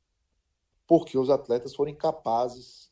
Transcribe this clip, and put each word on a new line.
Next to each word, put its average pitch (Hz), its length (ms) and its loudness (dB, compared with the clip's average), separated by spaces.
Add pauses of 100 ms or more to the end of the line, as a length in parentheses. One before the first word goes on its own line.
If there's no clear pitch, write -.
(880)
porque 165 320 2
os 131 100 0
atletas - 460 0
foram 143 160 -4
incapazes 123 1000 -4